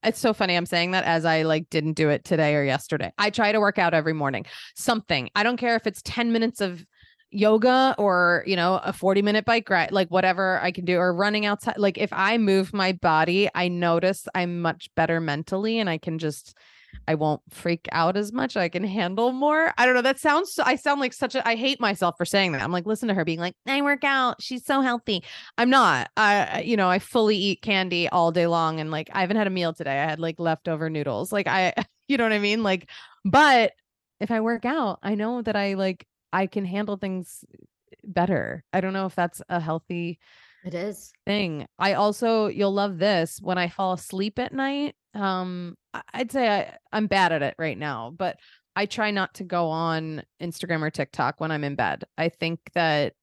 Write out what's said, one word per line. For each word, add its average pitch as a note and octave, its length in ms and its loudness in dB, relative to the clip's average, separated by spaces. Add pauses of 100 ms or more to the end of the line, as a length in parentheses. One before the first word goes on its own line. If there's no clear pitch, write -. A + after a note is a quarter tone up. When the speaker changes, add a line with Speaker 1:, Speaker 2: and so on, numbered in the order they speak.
Speaker 1:
it's A3+ 160 0
so A3 140 2
funny. F#3 240 2
I'm E3+ 80 0
saying F3 260 0
that F#3 120 2
as E3 220 2
I, D#3+ 180 4
like, D#3+ 260 0
didn't D#3 240 0
do D#3 160 2
it C#3+ 160 0
today D3+ 300 2
or D3 80 2
yesterday. C3+ 560 -2
I G#3 100 2
try G#3 220 2
to A3 80 2
work G3+ 180 2
out F3 160 4
every D#3+ 200 2
morning, C#3 320 -2 (300)
something. F3 600 -2
I G3+ 80 2
don't A#3+ 140 2
care A#3+ 180 0
if A3 100 -2
it's - 160 -6
ten A#3 300 -2
minutes A3+ 280 0
of F3 240 -4 (460)
yoga A#3 720 4
or, F3+ 480 4
you F#3+ 80 0
know, F3+ 280 2
a - 80 -4
forty-minute G3+ 540 2
bike A#3 240 0
ride, F3 220 2
like, F#3+ 180 2
whatever F#3 520 2
I F3 100 -2
can F3+ 140 -8
do, F3+ 120 2
or F3+ 160 2
running G#3 320 0
outside. G#3 320 -2
Like, G3 220 2
if G#3 120 -2
I G#3 280 0
move G3 340 2
my F#3+ 200 0
body, F3 600 2
I F3+ 140 0
notice F3 680 0
I'm F3 260 -2
much E3 360 -4
better E3 240 2
mentally, F#3+ 580 -2
and G#3+ 100 0
I E3 120 -2
can D#3+ 180 -6
just D#3 400 -8 (500)
I D#3+ 80 0
won't D3+ 340 0
freak - 420 -6
out E3+ 260 0
as G#3 160 -4
much. C4 240 -4
I F3 120 0
can F3+ 140 -4
handle G#3 480 -2
more. D4+ 460 2
I A#3+ 80 4
don't B3+ 100 4
know. B3 60 2
That C4 180 0
sounds, D#4+ 400 0
I C4+ 160 2
sound C#4+ 240 -2
like B3+ 140 -2
such B3+ 220 -6
a, B3+ 120 -2
I A3+ 80 2
hate C4 240 -2
myself F#3 380 0
for F3 80 -2
saying F#3+ 280 2
that. C3+ 80 -2
I'm C3+ 100 -2
like, F3 140 -2
listen A3 240 -2
to G3 40 2
her F3 120 0
being E3 140 -4
like, F3 160 -4 (120)
"I C4+ 140 0
work C#4+ 220 0
out. C4+ 380 0
She's B3 240 -10
so C#4 160 2
healthy." A#3 420 -2 (340)
I'm A#3+ 120 4
not. F#3+ 480 6
I, G#3 340 4
I, - 100 -4
you A#3 160 0
know, F#3+ 120 4
I F#3 100 2
fully G#3+ 380 2
eat G3 240 -2
candy F#3 480 0
all E3+ 220 2
day E3+ 160 2
long. D#3+ 320 0
And, D#3 120 -6
like, D#3 220 -6
I F#3+ 80 -2
haven't F#3 160 0
had G#3+ 100 2
a F#3+ 40 -2
meal F3 220 -2
today. C#3 260 -4
I D#3 100 0
had, D#3 100 -4
like, E3 200 -4
leftover D#3+ 500 -2
noodles. C#3+ 420 -4
Like, G3+ 160 -2
I, F3+ 260 2 (180)
<laughs> - 160 -20
you C#4 100 2
know A#3+ 60 2
what A3 100 2
I G#3 60 0
mean? G#3 240 0
Like, F#3+ 260 0 (340)
but B3+ 500 6 (460)
if G#3 120 -4
I A3+ 100 0
work A#3 240 -2
out, B3 380 -2
I G#3+ 120 -2
know A3+ 260 -4
that G#3+ 140 -4
I, G3+ 200 0
like, F#3+ 300 -2 (280)
I F#3+ 140 0
can G3 180 -4
handle G3+ 320 -4
things F#3 460 -8 (600)
better. E3+ 600 -2 (100)
I F#3 80 0
don't F#3+ 120 -4
know F#3+ 120 -4
if F#3 100 -8
that's F3 340 -2
a F3 100 -2
healthy E3 600 -6 (440)
Speaker 2:
It F3+ 100 -10
is. G3 380 -8 (140)
Speaker 1:
thing. F#3 400 -4 (140)
I G3 140 2
also, G#3+ 540 2
you'll G3 260 0
love G3 240 -2
this, F3 440 0
when F#3 160 -4
I F3+ 120 -2
fall F#3 240 -4
asleep G3 460 -6
at B3+ 140 -6
night, C#4 420 -4 (180)
um, F#3 600 -4 (180)
I, - 80 -10 (120)
I'd A#3 180 -6
say B3 180 0
I, - 280 -2 (140)
I'm G#3+ 160 -2
bad F#3 240 4
at D#3 100 0
it C#3 160 -2
right D#3 200 -4
now, B2+ 380 -8
but F3+ 220 -4 (380)
I G3+ 100 0
try G#3 260 -2
not G3 240 -2
to - 80 -12
go F3 260 0
on D#3+ 540 -4 (180)
Instagram E3+ 400 -4
or D3+ 80 -2
TikTok - 500 -4
when D#3+ 120 -4
I'm D3 120 -2
in C#3+ 120 -4
bed. G#2 280 -2 (140)
I E3 120 0
think E3 300 -6 (140)
that D#3 500 0